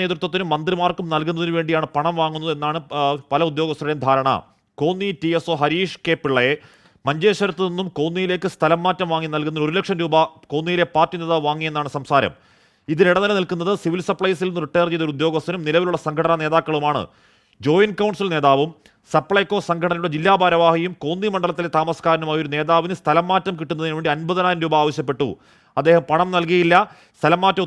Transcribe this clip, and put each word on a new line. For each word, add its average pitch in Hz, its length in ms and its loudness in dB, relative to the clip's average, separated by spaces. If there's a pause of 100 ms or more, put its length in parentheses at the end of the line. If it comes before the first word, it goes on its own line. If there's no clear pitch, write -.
നേതൃത്വത്തിനും 180 520 -4
മന്ത്രിമാർക്കും 175 600 -2
നൽകുന്നതിന് 165 440 -2
വേണ്ടിയാണ് 160 280 0 (120)
പണം 170 240 0
വാങ്ങുന്നത് 156 340 -2
എന്നാണ്, 151 240 -4 (220)
ആ, - 20 2 (300)
പല 151 80 2 (100)
ഉദ്യോഗസ്ഥരുടെയും 151 560 -4
ധാരണ. 135 220 4 (520)
കോന്നി 185 280 -2 (120)
ടി 165 160 0
എസ് 170 140 -6
ഒ 156 120 0
ഹരീഷ് 170 440 -2
കെ 165 60 2 (100)
പിള്ളയെ 135 320 2 (500)
മഞ്ചേശ്വരത്ത് 185 600 0
നിന്നും 180 200 -4 (120)
കോന്നിയിലേക്ക് 180 560 -2
സ്ഥലം 165 320 2
മാറ്റം 180 260 0
വാങ്ങി 160 220 -2
നൽകുന്ന 151 320 -4
ഒരു 156 100 -2
ലക്ഷം 190 240 -2
രൂപ 160 220 2 (300)
കോന്നിയിലെ 170 340 0 (100)
പാർട്ടി 165 240 2
നേതാവ് 165 280 0
വാങ്ങിയെന്നാണ് 151 460 -4
സംസാരം. 131 380 0 (640)
ഇതിനിടനില 185 440 4
നിൽക്കുന്നത് 175 340 -2 (100)
സിവിൽ 175 260 -2
സപ്ലൈസിൽ 185 400 -2
നിന്ന് 170 160 -4
റിട്ടയർ 175 280 0
ചെയ്ത 160 140 -2
ഒരു 147 80 -4
ഉദ്യോഗസ്ഥനും 156 540 -2
നിലവിലുള്ള 170 380 2
സംഘടനാ 160 360 0
നേതാക്കളുമാണ്. 147 600 0 (640)
ജോയിന്റ് 190 340 2
കൗൺസിൽ 202 340 -2
നേതാവും 143 360 2 (420)
സപ്ലൈകോ 196 460 0 (120)
സംഘടനയുടെ 170 460 -2
ജില്ലാ 190 260 4
ഭാരവാഹിയും 170 500 4 (120)
കോന്നി 185 300 -4
മണ്ഡലത്തിലെ 175 440 -2
താമസക്കാരനുമായ 160 640 0
ഒരു 147 140 -6
നേതാവിന് 165 440 0
സ്ഥലം 165 320 2
മാറ്റം 190 280 -2
കിട്ടുന്നതിന് 160 380 -6
വേണ്ടി 160 160 -2
അൻപതിനായിരം 175 500 -2
രൂപ 156 180 0
ആവശ്യപ്പെട്ടു. 147 460 -2 (520)
അദ്ദേഹം 165 300 6
പണം 175 260 2
നൽകിയില്ല. 170 380 2 (440)
സ്ഥലം 170 260 2
മാറ്റ 196 220 2